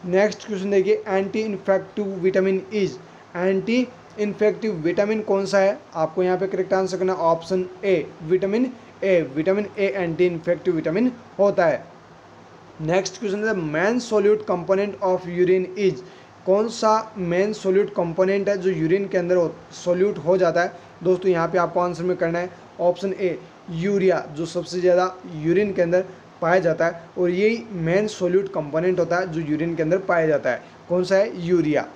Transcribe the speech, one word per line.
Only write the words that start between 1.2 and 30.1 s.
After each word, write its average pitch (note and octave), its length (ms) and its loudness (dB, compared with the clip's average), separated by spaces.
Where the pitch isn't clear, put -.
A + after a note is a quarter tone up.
इन्फेक्टिव G3 800 -2
विटामिन F#3+ 400 2
is, F#3+ 160 0
एंटी G3 500 0
इन्फेक्टिव G#3 520 0
विटामिन G3+ 380 0
कौन G3 240 0
सा G3 120 0
है? G3 200 2
आपको D#3+ 280 -2
यहाँ F3+ 160 2
पे G3 80 -2
करेक्ट F#3 280 -2
आंसर F#3 240 -2
करना F#3 140 0
है F3+ 80 -4
ऑप्शन E3+ 440 0
ए, F3+ 220 2
विटामिन G3 500 0
ए। F#3 160 4
विटामिन F#3+ 300 0
ए G3 180 0
एंटी F3 300 0
इन्फेक्टिव E3+ 480 -2
विटामिन E3+ 380 0
होता F#3+ 280 4
है। C#3+ 200 0
Next F3+ 360 -2
क्वेश्चन G#3 260 -4
है, A3 100 0
main F#3+ 300 0
solute G#3+ 460 2
component F#3+ 440 0
of F3+ 260 0
urine F3+ 360 2
is, F3 220 0
कौन G#3 240 2
सा A3 200 0
मेन F#3 340 0
सॉल्यूट G3 420 0
component F#3 540 0
है G3+ 100 0
जो F#3 120 0
यूरिन F3 380 0
के F#3 100 0
अंदर F3 180 2
हो, E3+ 140 2
solute F3+ 440 0
हो D#3+ 180 2
जाता E3+ 260 2
है? F3+ 100 -2
दोस्तों F#3 260 2
यहाँ E3+ 180 2
पे F3+ 100 0
आपको E3+ 220 0
आंसर F3 220 -2
में F3+ 140 0
करना E3+ 220 0
है F3+ 120 -4
option F3+ 320 0
ए, F3+ 260 -2
urea, F#3 520 2
जो E3 100 -4
सबसे F3 340 -6
ज़्यादा F3+ 320 4
urine F3 360 2
के F#3 100 0
अंदर F3 220 2
पाया F3 180 4
जाता E3 260 0
है E3 160 -4
और F3+ 120 2
यही A3 320 0
main F3 340 0
solute F#3+ 460 0
component E3 460 -2
होता E3 160 0
है F#3 160 -4
जो D#3+ 100 -4
urine D#3 340 -2
के D#3+ 60 -2
अंदर E3 160 2
पाया E3+ 180 2